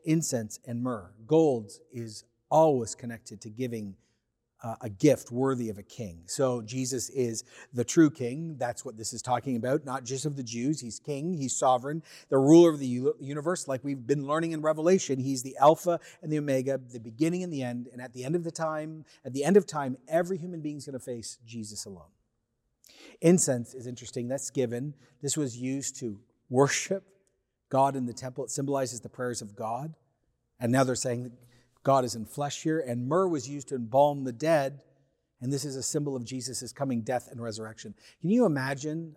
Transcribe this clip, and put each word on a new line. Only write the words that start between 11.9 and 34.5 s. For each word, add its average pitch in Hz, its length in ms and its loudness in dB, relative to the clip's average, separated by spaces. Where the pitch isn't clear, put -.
the 135 80 6
ruler 165 320 10
of 151 80 0
the 139 80 -4
u-, 127 340 0
universe. 147 480 -4
Like 135 160 -4
we've 135 220 -6
been 139 200 2
learning 165 260 0
in 156 100 -4
Revelation, 156 580 2
he's 131 220 -2
the 131 160 -12
Alpha 160 420 6
and 156 100 -4
the 151 60 0
Omega, 135 400 0
the 123 200 -14
beginning 151 440 0
and 175 100 -6
the 135 100 -4
end. 123 300 -4
And 120 80 -14
at 110 140 -12
the 123 100 -8
end 151 100 -2
of 170 100 0
the 165 60 -6
time, 156 540 -6
at 127 80 -8
the 139 100 -2
end 190 140 10
of 190 80 2
time, 135 320 -4
every 175 300 0
human 170 240 -10
being 151 160 -6
is - 80 -14
gonna 139 120 -8
face 120 460 -10
Jesus 110 400 -10
alone. 90 240 -16
Incense 143 540 4
is 123 120 -12
interesting. 120 420 -8
That's 135 220 -6
given. 127 440 -2
This 139 160 -4
was 131 200 -4
used 131 400 -6
to 107 240 -8
worship 139 560 2
God 135 280 4
in 127 100 -2
the 120 60 -6
temple. 127 320 -8
It - 60 -10
symbolizes 135 500 -2
the 117 80 -14
prayers 123 340 -6
of 104 120 -14
God. 120 400 -6
And 120 140 0
now 131 120 6
they're 127 100 0
saying 123 300 -4
that 123 80 -14
God 135 220 4
is 110 100 -4
in 107 120 -10
flesh - 360 -6
here. 156 160 0
And 123 300 -4
myrrh 185 200 2
was 139 200 -4
used 143 200 -10
to 143 80 -8
embalm 135 480 2
the 127 80 -6
dead. 143 500 0